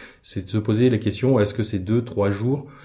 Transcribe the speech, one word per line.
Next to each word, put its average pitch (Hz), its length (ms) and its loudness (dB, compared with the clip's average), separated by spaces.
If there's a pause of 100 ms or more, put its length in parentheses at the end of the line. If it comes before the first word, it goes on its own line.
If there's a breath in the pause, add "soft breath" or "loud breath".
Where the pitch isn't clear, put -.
(220 loud breath)
c'est - 220 -8
de - 60 -16
se 110 80 0
poser 113 320 4
la 110 80 2
question, 117 420 2
est-ce 101 140 2
que 117 80 -2
c'est 104 160 -4
deux, 107 240 0
trois 101 280 0
jours, 123 360 -2 (180 loud breath)